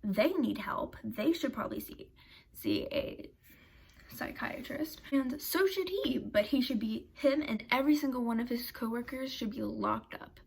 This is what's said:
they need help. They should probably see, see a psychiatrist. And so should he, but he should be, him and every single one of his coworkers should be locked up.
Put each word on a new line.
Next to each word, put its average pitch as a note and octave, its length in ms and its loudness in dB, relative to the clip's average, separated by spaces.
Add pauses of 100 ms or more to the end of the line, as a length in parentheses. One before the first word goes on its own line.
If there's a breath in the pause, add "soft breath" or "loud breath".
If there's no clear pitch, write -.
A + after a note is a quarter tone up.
they G#3+ 300 4
need A3+ 260 2
help. - 440 -4
They A3+ 300 0
should C#4+ 200 0
probably - 280 -4
see, - 280 -14 (440 loud breath)
see - 400 -2
a - 380 -4 (840 loud breath)
psychiatrist. - 880 -6 (100)
And C4+ 280 2
so - 260 4
should F#4+ 220 2
he, F#4 300 0
but - 280 2
he C4+ 140 2
should B3 180 2
be, A3 360 -2
him C#4+ 320 4
and A3 240 -4
every C4+ 260 6
single C4 280 0
one A#3 160 2
of A#3+ 80 0
his A#3+ 220 -2
coworkers A#3+ 640 -4
should A#3+ 180 -4
be G#3+ 120 -6
locked G#3+ 520 -2
up. - 320 -14